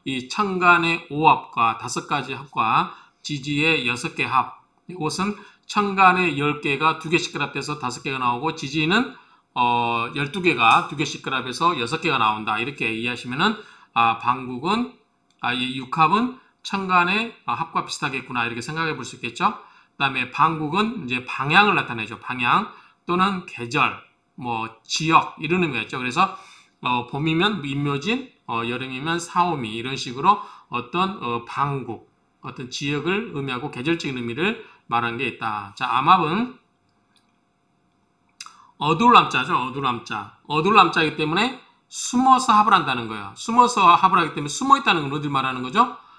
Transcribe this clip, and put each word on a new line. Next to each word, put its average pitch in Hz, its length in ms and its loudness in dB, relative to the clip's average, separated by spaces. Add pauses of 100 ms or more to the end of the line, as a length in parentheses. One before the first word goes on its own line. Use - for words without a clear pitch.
이 127 240 -4
천간의 175 800 2
오합과 127 680 2
다섯 123 280 -6
가지 139 260 -4
합과 131 640 0 (280)
지지의 147 640 0
여섯 123 280 -4
개 143 80 -2
합, 123 400 0 (260)
이것은 180 460 -4 (300)
천간의 185 760 4
열 147 220 0
개가 156 380 0
두 160 100 -10
개씩 160 240 0
결합돼서 143 460 -6
다섯 123 240 -4
개가 135 160 -4
나오고 127 360 -2
지지는, 160 600 0 (400)
어, 120 580 0
열두 143 280 -4
개가 143 480 4
두 147 80 -10
개씩 151 260 -6
결합해서 135 560 0
여섯 120 220 -4
개가 147 160 0
나온다. 107 420 0
이렇게 123 340 -4
이해하시면은 123 600 -4 (380)
아, 117 260 2
방국은, 131 760 -2 (460)
아, 123 140 -2
이 127 240 -4
육합은 170 600 0 (260)
천간의, 190 720 0 (100)
아, 120 80 -2
합과 165 320 -4
비슷하겠구나 131 600 -4
이렇게 117 160 -6
생각해 156 340 -4
볼 127 100 -10
수 - 120 -14
있겠죠. 175 400 -2 (360)
그다음에 131 380 -4
방국은 160 720 0
이제 123 200 -4
방향을 175 500 2
나타내죠. 113 440 -4
방향 127 520 0 (340)
또는 185 400 0
계절, 117 560 -2 (340)
뭐 117 320 -4 (160)
지역 - 560 2
이런 165 240 0
의미가 127 200 -2
있죠. 139 140 -8
그래서, 127 400 0 (440)
어, 123 260 -2
봄이면 160 560 0
임묘진, 143 720 -4 (140)
어, 117 200 -4
여름이면 131 520 -6
사오미 165 540 -2
이런 120 220 -6
식으로 143 460 0 (260)
어떤, 180 560 -4
어, 117 220 -4
방국, 135 640 -6 (300)
어떤 139 280 -12
지역을 160 640 -4
의미하고 127 360 -6
계절적인 143 460 -2
의미를 135 480 -4 (220)
말한 117 300 -2
게 127 100 -2
있다. 107 500 -6
자, 127 100 -4 (100)
암합은 180 640 2 (2250)
어두울 220 360 6
암자죠. 170 400 4
어두울 131 320 -2
암자. 110 600 -6
어두울 160 300 4
암자이기 160 380 6
때문에 175 460 -2 (260)
숨어서 254 640 4
합을 214 220 6
한다는 135 340 0
거예요. 104 300 -10
숨어서 226 580 4
합을 185 240 4
하기 156 140 0
때문에 147 160 -6
숨어 269 300 4
있다는 185 240 0
건 139 100 -4
어딜 147 160 -4
말하는 131 320 -2
거죠? 185 340 2 (240)